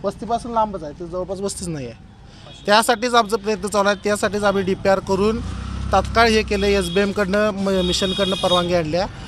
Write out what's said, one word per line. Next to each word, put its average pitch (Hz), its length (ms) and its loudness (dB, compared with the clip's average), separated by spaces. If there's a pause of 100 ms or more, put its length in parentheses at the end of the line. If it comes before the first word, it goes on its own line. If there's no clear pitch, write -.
वस्तीपासून 226 480 -4
लांबच 208 320 0
आहे, 147 100 -10
ते 175 140 -12
जवळपास 180 320 -6
वस्तीच 196 280 -6
नाही 147 180 -6
आहे. 117 100 -12 (720)
त्यासाठीच 226 480 2
आमचा 226 240 4
प्रयत्न 202 300 -2
चालू 202 220 2
आहे, 202 140 0
त्यासाठीच 208 400 0
आम्ही 196 200 2
डीपीआर 190 360 2
करून 196 400 0 (520)
तात्काळ 226 380 4
हे 220 120 4
केलं, 202 240 0
एसबीएमकडनं, 202 840 2
म-, 196 180 -2
मिशनकडनं 190 640 0
परवानगी 180 380 2
आणल्या. 170 320 0 (220)